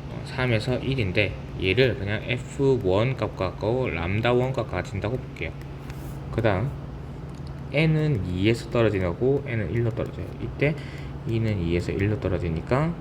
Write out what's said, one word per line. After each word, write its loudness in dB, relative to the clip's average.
어, -8
삼에서 0
일인데 0
얘를 4
그냥 -2
에프 0
원 4
값과 -2
같고 0
람다 2
원 2
값과 -2
같은다고 -2
볼게요. -6
그 0
다음 4
N은 2
이에서 2
떨어진 4
거고 2
N은 -2
일로 2
떨어져요. -4
이때 0
E는 0
이에서 2
일로 2
떨어지니까 0